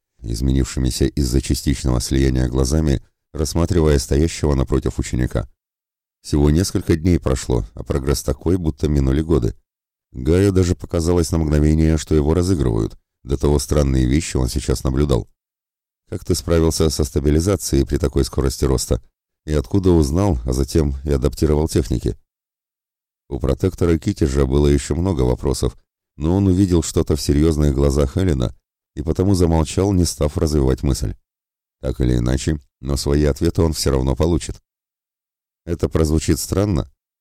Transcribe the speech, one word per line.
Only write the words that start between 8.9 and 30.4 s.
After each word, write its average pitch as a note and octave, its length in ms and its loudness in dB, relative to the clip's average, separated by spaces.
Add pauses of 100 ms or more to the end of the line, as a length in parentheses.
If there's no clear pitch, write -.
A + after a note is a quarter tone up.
годы. D2+ 320 0 (580)
Гаю F2 400 2
даже F2+ 240 2
показалось F2 560 0
на E2 60 0
мгновение, D#2 580 2
что - 180 -4
его D2+ 200 2
разыгрывают. C#2 640 -2 (260)
До C2 140 -4
того D2 200 2
странные C2+ 480 0
вещи C2+ 300 -2
он B1+ 120 0
сейчас - 360 -4
наблюдал. C2 420 0 (840)
«Как - 140 -10
ты - 120 -4
справился D#2+ 560 0
со D#2 120 -2
стабилизацией D2 840 0
при C#2 100 -2
такой C#2 280 -2
скорости - 420 -2
роста? C2 360 -2 (440)
И D2+ 60 -4
откуда F2+ 380 0
узнал, E2 540 2
а C2 80 -4
затем C#2 420 0 (100)
и D2 60 -4
адаптировал D2 580 0
техники?» B1 480 -2 (1120)
У C2+ 100 -8
протектора E2+ 600 0
Китежа C#2+ 480 0
было C#2+ 220 2
ещё C#2+ 260 0
много E2+ 280 0
вопросов, B1 540 -2 (400)
но D#2+ 200 0
он G2 100 2
увидел F2+ 360 4
что-то D#2+ 340 -2
в - 40 -6
серьёзных D2 540 2
глазах C#2 420 0
Эллина D2 400 0 (380)
и D2 80 -8
потому F#2 320 0
замолчал, F2 580 2
не F2 120 4
став - 340 -2
развивать C#2+ 440 0